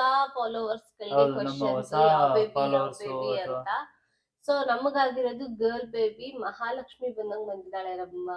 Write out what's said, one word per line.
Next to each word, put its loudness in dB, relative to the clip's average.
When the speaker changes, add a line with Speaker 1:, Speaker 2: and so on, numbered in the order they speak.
Speaker 1:
ಫಾಲೋವರ್ಸ್ -6
ಗಳಿಗೆ -6
Speaker 2:
ಹೌದು, 8
ನಮ್ಮ -2
Speaker 1:
ಕ್ವೆಶ್ಚನ್ಸ್, -2
Speaker 2:
ಹೊಸ -
Speaker 1:
ಯಾವ 6
ಬೇಬಿ, 6
ಯಾವ 0
Speaker 2:
ಫಾಲೋವರ್ಸ್ 0
Speaker 1:
ಬೇಬಿ -2
Speaker 2:
ಅಥವಾ -4
Speaker 1:
ಅಂತ. -8
So, 2
ನಮಗಾಗಿರೋದು 0
ಗರ್ಲ್ 0
ಬೇಬಿ. -2
ಮಹಾಲಕ್ಷ್ಮಿ -6
ಬಂದಂಗ್ -6
ಬಂದಿದ್ದಾಳೆ -8
ನಮ್ಮ -8